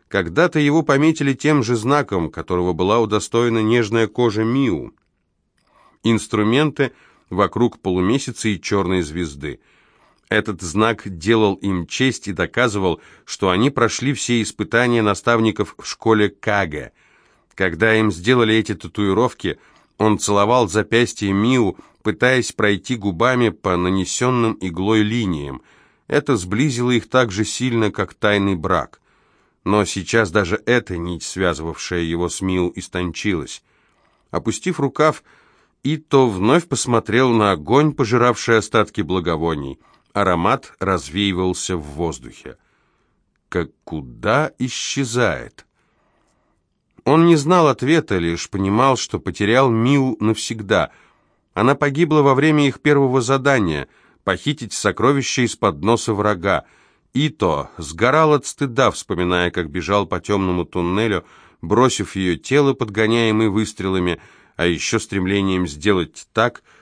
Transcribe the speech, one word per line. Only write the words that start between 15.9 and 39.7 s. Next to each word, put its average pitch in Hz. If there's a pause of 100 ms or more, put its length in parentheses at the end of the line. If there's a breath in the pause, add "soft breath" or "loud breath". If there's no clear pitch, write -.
Кагэ. 87 (640 soft breath)
Когда 95
им 110
сделали 110
эти 107
татуировки, 101 (400 soft breath)
он 104
целовал 110
запястье 104
Миу, 107 (260 loud breath)
пытаясь 123
пройти 101
губами 113
по 92
нанесенным 104
иглой 95
линиям. 90 (460 soft breath)
Это 120
сблизило 120
их 120
так 127
же 101
сильно, 117
как 101
тайный 101
брак. 80 (600)
Но 104
сейчас 98
даже 95
эта 117
нить, 85
связывавшая 85
его 85
с -
Миу, 92
истончилась. 90 (680)
Опустив 110
рукав, 147 (600 soft breath)
Ито 143
вновь 113
посмотрел 120
на 107
огонь, 113
пожиравший 117
остатки 107
благовоний. 80 (340 soft breath)